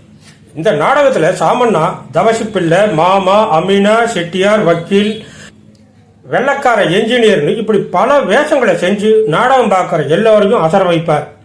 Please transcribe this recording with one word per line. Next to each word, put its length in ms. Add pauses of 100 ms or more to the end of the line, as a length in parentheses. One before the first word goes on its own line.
(560)
இந்த 160
நாடகத்துல 600
சாமண்ணா 600 (180)
தவசி 320
பிள்ளை, 440
மாமா, 760
அமீனா, 440
செட்டியார், 540
வக்கீல், 680 (1040)
வெள்ளக்கார 540
என்ஜினியர்னு 720
இப்படி 220
பல 400
வேஷங்களை 560
செஞ்சு 380 (140)
நாடகம் 440
பார்க்குற 360
எல்லாரையும் 540
அசர 300
வைப்பார். 340 (200)